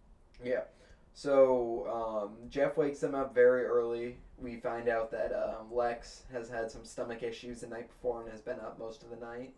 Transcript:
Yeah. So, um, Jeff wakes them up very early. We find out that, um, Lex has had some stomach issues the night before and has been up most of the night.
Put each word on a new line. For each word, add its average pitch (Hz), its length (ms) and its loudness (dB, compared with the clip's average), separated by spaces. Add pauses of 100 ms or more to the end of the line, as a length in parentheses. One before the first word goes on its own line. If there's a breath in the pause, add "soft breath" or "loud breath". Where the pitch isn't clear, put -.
(420)
Yeah. 123 200 0 (520 soft breath)
So, 127 760 6
um, 113 600 -4
Jeff - 280 0
wakes 143 240 2
them 139 140 0
up 135 200 -2
very 123 300 8
early. 120 540 0 (200)
We 120 180 -10
find 117 320 -4
out 113 220 2
that, 107 220 -2
um, 110 400 -4
Lex 120 600 -2
has 117 160 -6
had 113 220 -4
some - 140 -14
stomach 117 380 -8
issues 120 380 -8
the 117 60 -10
night 117 220 -10
before 117 340 -4
and 113 80 -10
has 107 100 -12
been - 200 -6
up - 180 -10
most 113 240 -10
of 117 80 -14
the 117 60 -10
night. 120 420 -10